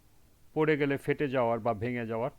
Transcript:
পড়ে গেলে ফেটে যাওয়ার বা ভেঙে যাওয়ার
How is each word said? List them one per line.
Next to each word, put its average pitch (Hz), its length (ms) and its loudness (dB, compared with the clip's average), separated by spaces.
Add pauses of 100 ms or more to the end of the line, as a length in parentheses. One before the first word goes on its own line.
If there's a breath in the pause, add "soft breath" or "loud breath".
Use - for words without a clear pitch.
(540)
পড়ে 156 240 2
গেলে 139 200 0
ফেটে 143 320 -2
যাওয়ার 117 300 2
বা 113 140 -2
ভেঙে 117 340 -4
যাওয়ার 113 320 -4